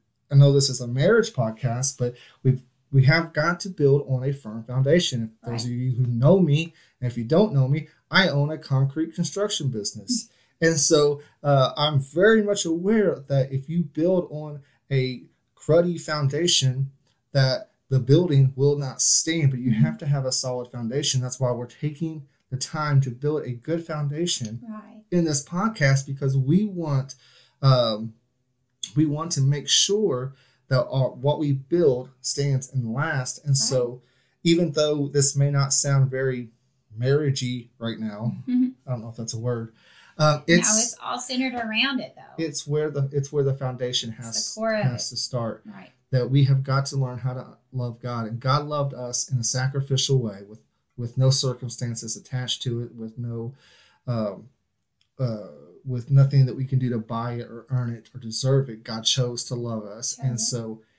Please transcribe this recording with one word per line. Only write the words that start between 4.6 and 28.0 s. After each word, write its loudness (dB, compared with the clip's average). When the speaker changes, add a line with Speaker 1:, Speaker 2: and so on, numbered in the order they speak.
Speaker 1:
foundation. 2
If -12
those -6
Speaker 2:
Right. -4
Speaker 1:
of -4
you -2
who 0
know 6
me, 2
and -4
if -8
you -4
don't 2
know 2
me, -2
I 4
own 0
a -8
concrete -2
construction -4
business. -6
Speaker 2:
Mm-hmm. 4
Speaker 1:
And 2
so, 4
uh, 4
I'm 0
very 4
much -2
aware 0
that 0
if -4
you -2
build 0
on -12
a -2
cruddy 2
foundation, 0
that 0
the 2
building 4
will 2
not -6
stand, 2
but -2
you 0
Speaker 2:
Mm-hmm. 2
Speaker 1:
have 0
to -12
have 0
a -2
solid -4
foundation. -4
That's -4
why 0
we're -6
taking -8
the -4
time 0
to 0
build -2
a -8
good -6
foundation -6
Speaker 2:
Right. -18
Speaker 1:
in 2
this 0
podcast, 0
because -2
we 4
want, -4
um, 2